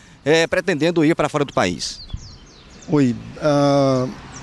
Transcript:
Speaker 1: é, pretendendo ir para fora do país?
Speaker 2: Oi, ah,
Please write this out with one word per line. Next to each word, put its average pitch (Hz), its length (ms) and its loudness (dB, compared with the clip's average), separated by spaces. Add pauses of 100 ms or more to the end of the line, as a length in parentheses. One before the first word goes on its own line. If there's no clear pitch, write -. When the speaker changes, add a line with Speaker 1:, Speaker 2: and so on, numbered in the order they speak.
(220)
Speaker 1:
é, 160 240 4
pretendendo 170 580 0
ir 160 120 4
para 151 140 0
fora 143 160 -2
do - 80 -10
país? - 480 -2 (880)
Speaker 2:
Oi, 131 280 2 (240)
ah, 143 680 2 (360)